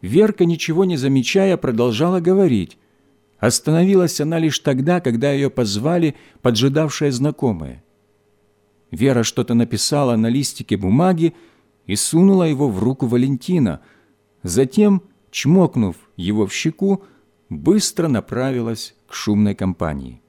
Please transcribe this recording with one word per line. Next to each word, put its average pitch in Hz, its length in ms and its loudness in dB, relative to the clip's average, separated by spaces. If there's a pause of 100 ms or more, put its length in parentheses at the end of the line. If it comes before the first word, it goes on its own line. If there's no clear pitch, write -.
Верка, 180 440 2
ничего 170 400 0
не 180 100 -2
замечая, 135 600 0
продолжала 127 640 0
говорить. 170 580 0 (600)
Остановилась 165 800 2
она 160 160 -2
лишь 160 220 0
тогда, 147 420 0
когда 127 300 0
ее 139 180 0
позвали 131 680 -2 (260)
поджидавшие 143 720 0
знакомые. 117 720 -4 (1080)
Вера 120 320 2
что-то 120 300 -2
написала 120 600 0
на 110 120 2
листике 120 500 -2
бумаги 160 560 2 (520)
и 92 100 -6
сунула 185 480 2
его 147 260 0
в 95 100 -4
руку 127 280 -2
Валентина. 123 760 0 (600)
Затем, 190 600 2 (280)
чмокнув 147 640 2 (220)
его 101 300 -2
в - 60 -10
щеку, 190 500 -2 (460)
быстро 165 580 -2
направилась 120 880 -4 (120)
к - 60 -20
шумной 104 420 0
компании. 76 720 -6